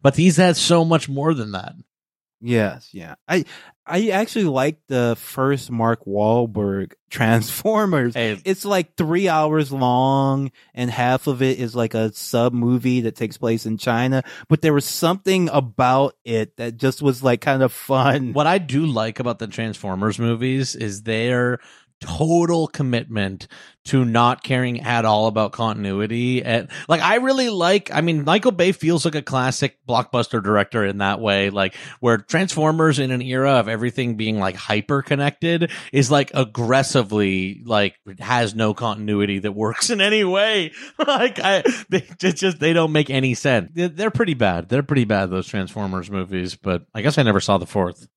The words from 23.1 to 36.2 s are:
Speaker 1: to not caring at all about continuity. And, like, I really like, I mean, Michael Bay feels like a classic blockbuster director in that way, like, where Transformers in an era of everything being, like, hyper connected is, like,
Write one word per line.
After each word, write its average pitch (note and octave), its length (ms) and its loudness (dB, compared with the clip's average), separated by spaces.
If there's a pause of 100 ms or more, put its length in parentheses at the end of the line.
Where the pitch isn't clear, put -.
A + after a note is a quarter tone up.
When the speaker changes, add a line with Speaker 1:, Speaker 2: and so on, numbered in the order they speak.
Speaker 1:
to C3 200 2
not A#2+ 380 2
caring B2 380 -2
at A#2 240 -2
all A2 240 2
about G#2+ 240 -2
continuity. A2 920 -2
And, A#2 240 -2 (220)
like, D#3+ 120 4
I E3+ 160 4
really C4 320 2
like, F#3+ 460 0
I D3+ 60 2
mean, D#3+ 240 0
Michael G3 260 2
Bay F3+ 220 2
feels E3 320 0
like D#3+ 100 -2
a D3 80 -4
classic C3 560 -2 (100)
blockbuster A#2+ 540 0
director G#2 420 2
in G2 140 -4
that G2+ 220 -2
way, G2 300 2
like, G2 260 -2 (240)
where A2+ 180 4
Transformers D#3+ 800 2
in C3 140 -2
an B2 100 -2
era C3 300 0
of A#2 160 4
everything A#2 480 -2
being, A2 240 -2
like, F#2+ 160 -2
hyper G#2+ 460 -2
connected D#3+ 680 -2 (220)
is, C3 180 2
like, C3 240 2